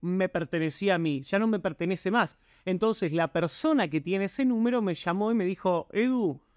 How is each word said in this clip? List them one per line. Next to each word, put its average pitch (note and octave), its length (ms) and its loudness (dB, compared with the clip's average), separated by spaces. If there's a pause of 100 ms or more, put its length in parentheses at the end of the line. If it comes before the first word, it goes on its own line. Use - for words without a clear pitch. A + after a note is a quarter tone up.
me F#3 280 0
pertenecía E3+ 680 -2
a E3+ 40 2
mí, D3 240 -2
ya G3 180 0
no A3+ 80 2
me G#3+ 100 0
pertenece F3+ 540 -2
más. A3 260 0 (260)
Entonces F#3+ 480 0
la E3 200 0
persona F#3+ 560 2
que D3+ 120 -2
tiene F#3+ 260 -2
ese C4+ 180 -2
número A#3+ 360 2
me F#3+ 140 0
llamó G3 380 0
y - 20 2
me G#3+ 100 2
dijo, F3+ 460 0
"Edu, G#3+ 500 0 (160)